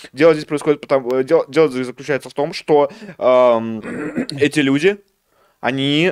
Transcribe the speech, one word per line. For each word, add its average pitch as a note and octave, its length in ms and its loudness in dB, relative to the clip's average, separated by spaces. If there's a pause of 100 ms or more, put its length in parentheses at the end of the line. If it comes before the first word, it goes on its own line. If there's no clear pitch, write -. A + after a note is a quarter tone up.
(120)
Дело D#3+ 220 4
здесь D3+ 120 -8
происходит D3 340 -2
потому, C3 340 -2
э, C3 80 2
дело, C#3 260 2
дело D3+ 220 2
здесь B2+ 160 -6
заключается C3 440 -8
в - 40 -20
том, D3+ 180 -4
что, C#3+ 380 2 (280)
эм, A#2 600 2
<clears throat> - 600 -8
эти D3 180 0
люди, D3 380 2 (640)
они, C#3+ 520 -2